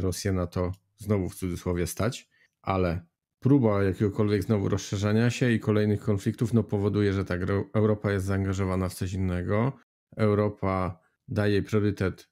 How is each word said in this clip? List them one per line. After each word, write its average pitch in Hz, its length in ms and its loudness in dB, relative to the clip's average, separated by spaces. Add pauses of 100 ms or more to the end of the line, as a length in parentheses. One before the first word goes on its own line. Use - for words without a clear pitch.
Rosję 92 320 -2
nato 90 400 -2 (240)
znowu 101 320 -2
w - 60 -12
cudzysłowie 87 520 -4
stać, 104 420 -4 (340)
ale 90 440 0 (340)
próba 117 420 4
jakiegokolwiek 101 600 0
znowu 101 260 0
rozszerzania 107 600 0
się 123 220 0
i 110 80 2
kolejnych 104 400 2
konfliktów, 107 520 -2
no, 113 100 4
powoduje, 101 500 0
że 98 120 0
tak, 90 180 -4
Ro-, 98 320 -2
Europa 107 380 2
jest 95 140 -2
zaangażowana 95 640 0
w 85 60 -8
coś 90 180 -6
innego. 92 600 -2 (440)
Europa 101 840 0 (280)
daje 104 340 2
priorytet 101 680 -2